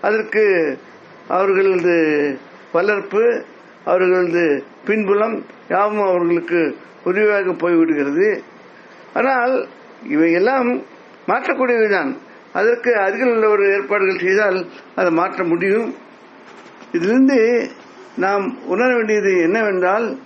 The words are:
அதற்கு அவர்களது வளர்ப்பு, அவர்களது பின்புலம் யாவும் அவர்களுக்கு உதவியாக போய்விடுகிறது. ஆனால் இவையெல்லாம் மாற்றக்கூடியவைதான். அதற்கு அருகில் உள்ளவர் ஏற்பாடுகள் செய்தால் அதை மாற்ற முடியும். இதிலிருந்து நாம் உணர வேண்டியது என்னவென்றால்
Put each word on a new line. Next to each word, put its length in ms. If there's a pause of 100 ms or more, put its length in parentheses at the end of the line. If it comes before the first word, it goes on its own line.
அதற்கு 760 (500)
அவர்களது 1080 (340)
வளர்ப்பு, 720 (400)
அவர்களது 760 (220)
பின்புலம் 600 (240)
யாவும் 320
அவர்களுக்கு 760 (280)
உதவியாக 480
போய்விடுகிறது. 920 (720)
ஆனால் 540 (360)
இவையெல்லாம் 800 (460)
மாற்றக்கூடியவைதான். 880 (380)
அதற்கு 420
அருகில் 360
உள்ளவர் 300
ஏற்பாடுகள் 580
செய்தால் 460 (300)
அதை 160
மாற்ற 320
முடியும். 520 (960)
இதிலிருந்து 800 (460)
நாம் 500
உணர 300
வேண்டியது 460
என்னவென்றால் 840